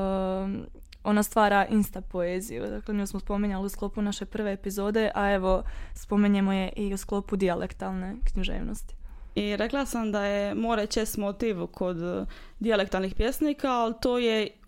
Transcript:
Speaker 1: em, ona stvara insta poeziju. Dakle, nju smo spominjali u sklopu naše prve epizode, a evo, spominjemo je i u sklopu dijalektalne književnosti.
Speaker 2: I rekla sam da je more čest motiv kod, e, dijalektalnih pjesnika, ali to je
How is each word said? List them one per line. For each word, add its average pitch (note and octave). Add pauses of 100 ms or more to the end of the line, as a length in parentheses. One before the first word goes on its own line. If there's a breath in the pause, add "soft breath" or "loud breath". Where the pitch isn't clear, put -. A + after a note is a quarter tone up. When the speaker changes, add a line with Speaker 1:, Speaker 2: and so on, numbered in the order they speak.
(460)
Speaker 1:
em, G3 (380)
ona G#3
stvara G3+
insta G3+
poeziju. F3+
Dakle, G#3
nju G3+
smo G3
spominjali G3+
u G3+
sklopu G3+
naše G3+
prve G#3
epizode, G3+
a G3+
evo, F#3 (320 loud breath)
spominjemo G3+
je F#3+
i G3+
u G3
sklopu G3+
dijalektalne F#3+ (100)
književnosti. - (400 soft breath)
Speaker 2:
I G#3
rekla B3+
sam A3+
da G3+
je G3+
more A3
čest G#3+
motiv G3+
kod, F3+
e, F3 (340 loud breath)
dijalektalnih G3
pjesnika, C#4
ali A#3
to B3
je A3 (200)